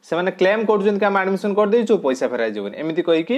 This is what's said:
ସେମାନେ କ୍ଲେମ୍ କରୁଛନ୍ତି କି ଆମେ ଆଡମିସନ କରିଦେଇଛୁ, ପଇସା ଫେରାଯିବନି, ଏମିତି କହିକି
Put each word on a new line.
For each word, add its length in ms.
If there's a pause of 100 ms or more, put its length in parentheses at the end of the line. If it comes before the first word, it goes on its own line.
ସେମାନେ 280
କ୍ଲେମ୍ 360
କରୁଛନ୍ତି 340
କି 60
ଆମେ 140
ଆଡମିସନ 340
କରିଦେଇଛୁ, 420
ପଇସା 320
ଫେରାଯିବନି, 480
ଏମିତି 260
କହିକି 360